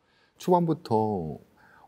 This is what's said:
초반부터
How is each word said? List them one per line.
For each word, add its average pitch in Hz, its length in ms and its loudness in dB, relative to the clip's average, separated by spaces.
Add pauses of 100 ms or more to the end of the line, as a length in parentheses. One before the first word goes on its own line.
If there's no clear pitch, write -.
(360)
초반부터 110 1000 0 (500)